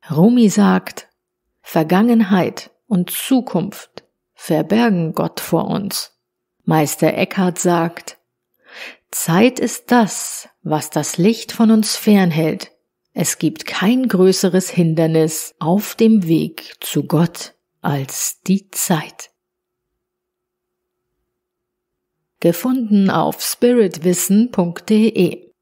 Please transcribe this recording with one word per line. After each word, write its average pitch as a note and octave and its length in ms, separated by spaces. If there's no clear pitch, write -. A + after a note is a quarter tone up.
Rumi G#3+ 380
sagt, F#3 580
"Vergangenheit F#3+ 1080
und F3+ 220
Zukunft - 920
verbergen E3+ 800
Gott D#3+ 260
vor - 280
uns." - 520
Meister D#3+ 500
Eckhart F#3 440
sagt, E3+ 600
"Zeit G#3 480
ist - 320
das, - 580
was D3+ 260
das - 280
Licht A3 340
von A3 200
uns G#3+ 240
fernhält. E3+ 760
Es - 240
gibt - 280
kein B3 420
größeres F#3 600
Hindernis D#3+ 920
auf F#3 360
dem A3 320
Weg D#3+ 520
zu - 260
Gott E3 480
als - 600
die F#3+ 280
Zeit." - 600
Gefunden G#3 720
auf D3+ 320
spiritwissen G3 1040
punkt F3 400
de. G#3+ 600